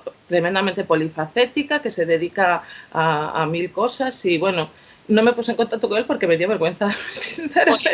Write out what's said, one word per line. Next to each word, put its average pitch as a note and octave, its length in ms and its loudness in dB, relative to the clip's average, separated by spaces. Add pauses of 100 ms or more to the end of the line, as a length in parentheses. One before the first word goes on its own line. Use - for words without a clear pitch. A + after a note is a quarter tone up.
(260)
tremendamente F#3 580 0
polifacética A#3 960 0
que A#3+ 100 -4
se F3 140 -2
dedica E3+ 580 2 (300)
a, D#3+ 500 0
a D3+ 40 0
mil E3+ 240 -4
cosas B3 540 -4
y, F3 140 2
bueno, F3 300 0 (380)
no A3 160 4
me A#3+ 100 4
puse A#3 200 -2
en G3+ 40 -2
contacto A3+ 320 -2
con G3+ 100 0
él A#3+ 60 0
porque G3 220 -2
me E3+ 100 4
dio F3 120 0
vergüenza, F#3+ 420 0
<laughs> - 220 -8
sinceramente. - 800 0